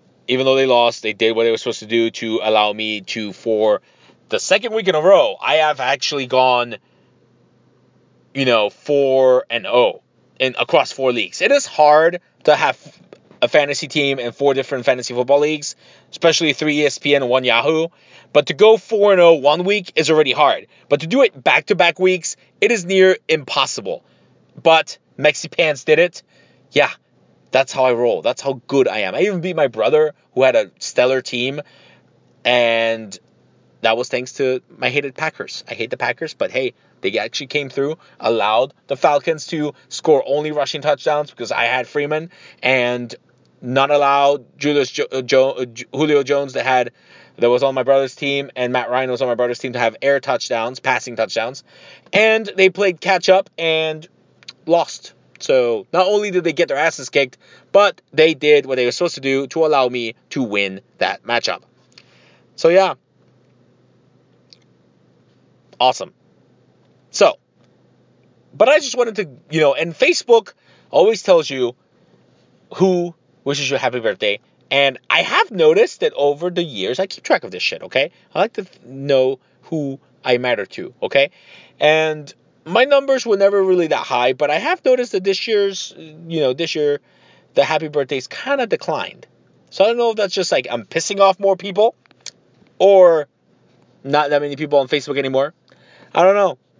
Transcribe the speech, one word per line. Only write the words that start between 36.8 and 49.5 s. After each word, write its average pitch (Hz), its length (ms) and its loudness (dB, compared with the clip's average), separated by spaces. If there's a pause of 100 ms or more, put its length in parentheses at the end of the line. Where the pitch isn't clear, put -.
they 98 160 -4
actually 120 300 -8
came 143 200 -6
through, 139 300 -6 (200)
allowed 113 540 0 (140)
the 139 100 -6
Falcons 151 520 -2
to 151 260 -6 (160)
score 147 360 2
only 151 240 -2
rushing 147 300 -4
touchdowns 147 500 -2
because 113 220 -10
I 117 120 -2
had 123 220 -2
Freeman, 151 440 -4 (320)
and 123 520 -2 (460)
not 135 300 0
allowed 143 680 2
Julius 143 320 0
Jo-, - 220 -6
uh, 131 100 -4
Jo-, 131 280 4
uh, - 160 -6
Ju-, 117 260 -16
Julio 147 300 2
Jones 139 320 -2
that 123 100 -4
had, 127 280 0 (440)
that 117 140 2
was 123 120 2
on 135 120 0
my 131 80 -2
brother's 135 320 0
team, 139 420 -6
and 123 160 -4
Matt 123 160 -2
Ryan 127 220 -2
was 120 100 -4
on 135 80 -2
my 120 60 0
brother's 123 240 -2